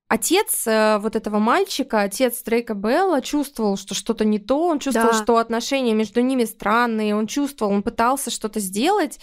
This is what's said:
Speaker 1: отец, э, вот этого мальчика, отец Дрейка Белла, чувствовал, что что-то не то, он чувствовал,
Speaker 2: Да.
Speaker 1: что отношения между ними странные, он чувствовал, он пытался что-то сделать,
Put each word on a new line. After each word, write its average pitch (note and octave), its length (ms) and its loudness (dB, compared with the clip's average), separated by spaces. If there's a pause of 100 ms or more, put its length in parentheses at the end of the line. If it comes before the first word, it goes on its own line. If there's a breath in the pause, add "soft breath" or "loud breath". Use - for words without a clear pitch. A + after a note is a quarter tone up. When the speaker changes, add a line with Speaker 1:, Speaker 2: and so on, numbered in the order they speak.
Speaker 1:
отец, F4 560 0
э, G#3+ 320 2
вот G#3+ 180 -4
этого G#3+ 220 -2
мальчика, B3 640 0
отец A#3+ 420 0
Дрейка A#3 300 -2
Белла, C4 480 0
чувствовал, A#3 560 -2
что - 160 -10
что-то G#3+ 320 -2
не G#3+ 140 2
то, C#4 300 0
он D4+ 100 0
чувствовал, A3+ 320 2
Speaker 2:
Да. A3 120 2
Speaker 1:
что A#3 140 4
отношения A#3 560 0
между G#3+ 280 0
ними B3+ 240 2
странные, A3 680 0
он G#3+ 120 0
чувствовал, C4+ 440 -2
он G3+ 120 2
пытался A#3 480 0
что-то G#3+ 280 -6
сделать, C4 640 0